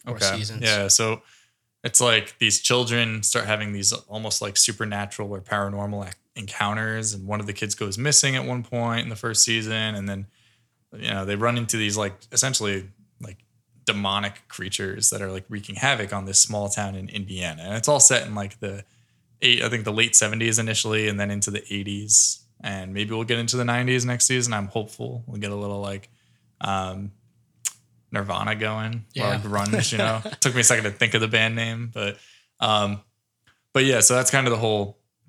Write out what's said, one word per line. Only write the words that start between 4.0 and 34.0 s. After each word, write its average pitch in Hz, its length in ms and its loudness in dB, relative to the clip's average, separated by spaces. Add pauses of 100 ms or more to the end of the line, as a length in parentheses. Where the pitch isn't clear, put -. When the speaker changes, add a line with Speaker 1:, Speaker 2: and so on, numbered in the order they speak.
Speaker 2:
like, 101 160 -2
supernatural 101 760 0
or 98 100 -8
paranormal 101 640 -4
ac-, 92 80 -14 (200)
encounters, 110 800 -2
and 95 140 -10
one 104 120 -4
of 104 60 -8
the 101 80 -6
kids 101 220 -4
goes 101 240 -4
missing 139 360 4
at 131 100 -2
one 123 180 -4
point 117 380 -2
in 117 80 -8
the 113 60 -8
first 113 280 0
season, 110 520 0
and 101 140 -4
then, 98 160 -6 (680)
you 110 160 -6
know, 98 160 -2
they 101 100 -2
run 117 220 2
into 117 180 -2
these, 104 220 0
like, 101 180 -2 (160)
essentially, 107 580 0 (300)
like, - 180 -16 (480)
demonic 101 640 0
creatures - 640 -4
that 104 120 -2
are, 95 100 -6
like, 95 180 -8
wreaking 104 260 -10
havoc 113 380 0
on 98 120 -4
this 95 140 2
small 104 300 0
town 101 260 -4
in 95 140 -10
Indiana. 90 540 -8
And 95 120 -8
it's 117 120 -2
all 147 120 4
set 127 260 6
in, 110 100 -8
like, 101 240 -8
the 98 260 -8 (560)
eight, 120 200 4
I 113 80 0
think 117 140 -2
the 107 80 -2
late 113 240 2
seventies 110 440 4
initially, 110 500 0
and 101 100 -2
then 101 100 0
into 101 220 -2
the 101 100 -6 (120)
eighties. 101 680 2 (220)
And 95 320 -8
maybe 104 180 -2
we'll 113 140 -2
get 117 120 2
into 117 200 -2
the 123 80 0
nineties 123 400 2
next 123 220 2
season. 120 260 2
I'm 101 140 -2
hopeful 117 600 -6
we'll 104 140 -8
get 101 100 -4
a 101 40 -4
little, 101 260 -6
like, 98 280 -8 (520)
um, 98 500 -4 (1000)
Nirvana 104 440 -4
going, 110 380 -4
or, 117 80 -6 (120)
Speaker 1:
Yeah. 107 160 0
Speaker 2:
like, 101 140 0
grunge, 104 480 0
you 113 60 0
know? 113 240 0 (100)
Speaker 1:
<laughs> - 80 -12
Speaker 2:
Took 127 160 4
me 123 60 4
a - 20 4
second 113 220 6
to 104 60 0
think 107 220 2
of 113 80 4
the 113 60 2
band 113 280 2
name, 113 380 -4
but, 101 240 -4 (440)
um, 104 400 2 (720)
but 131 100 4
yeah, 131 160 6
so 117 160 6